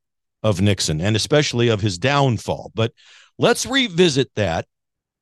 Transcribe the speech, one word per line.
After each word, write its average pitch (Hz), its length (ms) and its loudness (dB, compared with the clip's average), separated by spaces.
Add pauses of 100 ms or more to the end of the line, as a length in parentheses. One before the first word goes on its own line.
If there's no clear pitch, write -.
(440)
of 104 160 2
Nixon, 92 400 0
and 104 160 0
especially 120 540 0
of 107 100 0
his 92 180 -4
downfall. 127 760 -2
But 113 160 0 (460)
let's 226 280 2
revisit 185 680 0
that 92 300 -2 (560)